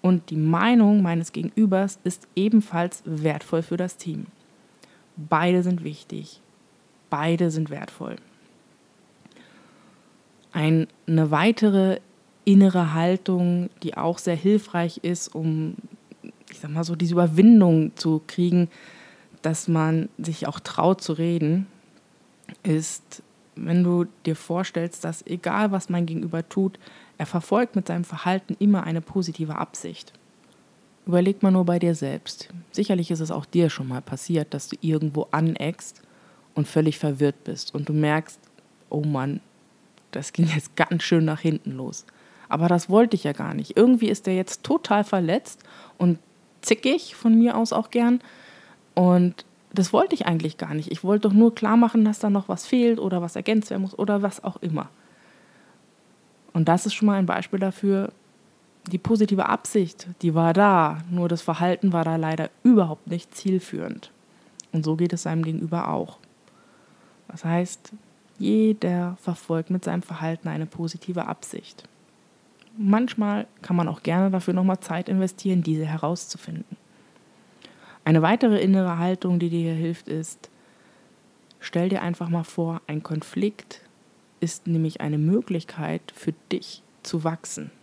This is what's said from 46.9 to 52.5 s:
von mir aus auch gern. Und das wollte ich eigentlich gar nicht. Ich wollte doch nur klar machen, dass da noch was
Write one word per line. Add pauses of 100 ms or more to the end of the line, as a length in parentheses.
von
mir
aus
auch
gern. (760)
Und (280)
das
wollte
ich
eigentlich
gar
nicht.
Ich
wollte
doch
nur
klar
machen,
dass
da
noch
was